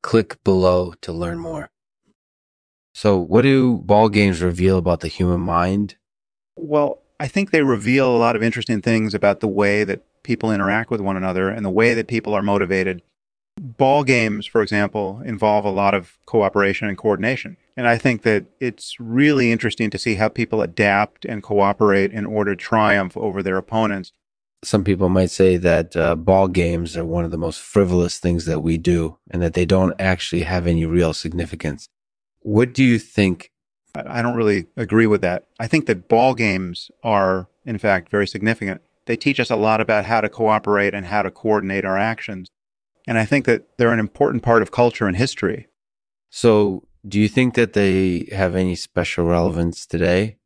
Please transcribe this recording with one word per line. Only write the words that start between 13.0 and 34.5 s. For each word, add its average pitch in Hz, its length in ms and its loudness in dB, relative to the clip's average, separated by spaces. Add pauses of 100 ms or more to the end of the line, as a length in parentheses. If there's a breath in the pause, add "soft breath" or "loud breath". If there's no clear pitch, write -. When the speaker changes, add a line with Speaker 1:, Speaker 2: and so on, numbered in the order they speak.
Speaker 2:
Ball 139 440 0
games, 110 420 0
for 113 160 0
example, 101 600 -4
involve 104 440 0
a 101 40 0
lot 98 220 0
of 92 320 -6
cooperation 101 640 0
and 95 80 -6
coordination. 110 640 -4 (180)
And 123 100 -2
I 117 120 4
think 120 240 0
that 104 240 2 (120)
it's - 400 -8
really 123 540 2
interesting 110 380 -2
to 98 80 -10
see 113 160 -2
how 110 160 0
people 110 320 -4
adapt 101 640 -2
and 107 160 -8
cooperate 98 680 2
in 104 140 -8
order 101 320 -2
to - 80 -16
triumph 101 540 0
over 98 240 -4
their 95 160 -2
opponents. 104 540 -4 (520)
Speaker 1:
Some 101 180 0
people 92 280 0
might 92 200 2
say 92 280 4
that, 85 360 0
uh, 82 200 0
ball 95 340 2
games 85 480 -2
are 85 80 -6
one 85 220 -4
of 82 60 -6
the 87 40 -6
most 80 240 -6
frivolous 90 580 0
things 85 280 -2
that 78 140 -2
we 82 180 -2
do 82 400 -2 (120)
and 87 120 -4
that 85 100 -2
they 90 140 0
don't 92 340 2
actually 90 440 -2
have 87 220 -4
any 82 200 2
real 82 260 2
significance. 78 720 -8 (520)
What 113 340 0
do 135 100 0
you 120 160 4
think? 95 520 -2 (420)
Speaker 2:
I, - 280 -8
I - 20 -4
don't 120 140 -2
really 104 400 0